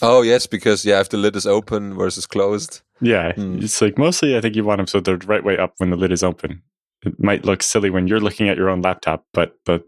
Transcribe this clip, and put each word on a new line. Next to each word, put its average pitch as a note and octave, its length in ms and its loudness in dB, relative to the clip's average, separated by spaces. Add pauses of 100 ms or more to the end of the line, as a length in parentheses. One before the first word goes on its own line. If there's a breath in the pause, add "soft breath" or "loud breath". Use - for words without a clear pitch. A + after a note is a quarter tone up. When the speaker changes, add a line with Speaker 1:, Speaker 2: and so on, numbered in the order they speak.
Speaker 1:
Oh, A#2+ 220 6
yes, A#2+ 240 2
because, G#2 400 0
yeah, G2+ 140 4
if G2 100 -2
the G#2+ 80 -2
lid G2+ 180 2
is G2 100 -6
open G#2 480 -2
versus F#2 300 -4
closed. G2+ 560 -2 (200)
Speaker 2:
Yeah, G2 340 0
Speaker 1:
Hmm. F#2+ 240 -6
Speaker 2:
it's G#2+ 240 -4
like, G#2+ 160 0
mostly D3 380 2
I A2+ 40 0
think G#2+ 160 -2
you A2 80 0
want G#2 160 0
'em F#2 60 -4
so G2+ 140 -2
they're F#2 180 -2
the F#2 80 -18
right G2+ 180 0
way F#2+ 140 0
up F#2 180 -2
when F#2 140 -2
the F2+ 60 0
lid F2+ 160 0
is F2 100 -2
open. F2 400 -4 (420)
It - 180 -8
might G2+ 220 0
look G2 180 0
silly G2+ 280 0
when F#2 180 0
you're G#2+ 120 2
looking G#2 280 -2
at G2 80 0
your F#2 140 2
own F#2 100 -2
laptop, F2 540 -2
but - 320 -2
the E2+ 220 0